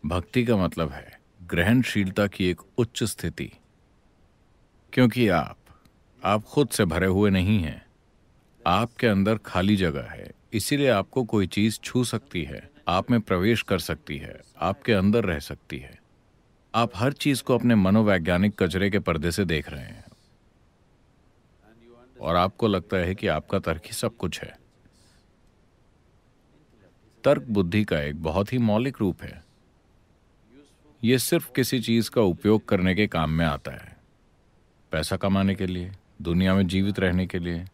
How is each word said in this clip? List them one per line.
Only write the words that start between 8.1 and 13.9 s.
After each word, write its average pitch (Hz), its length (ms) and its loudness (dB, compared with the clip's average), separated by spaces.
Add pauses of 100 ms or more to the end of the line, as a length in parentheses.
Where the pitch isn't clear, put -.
आपके 110 400 0
अंदर 101 300 2
खाली 95 380 0
जगह 80 280 -2
है, - 280 -16 (220)
इसीलिए 139 360 0
आपको 110 340 0
कोई 104 240 0
चीज 107 320 0
छू - 240 -2
सकती 101 400 -6
है, 69 260 -14 (180)
आप 92 240 0
में 117 100 2
प्रवेश 104 400 0
कर 95 180 -2
सकती 76 380 -8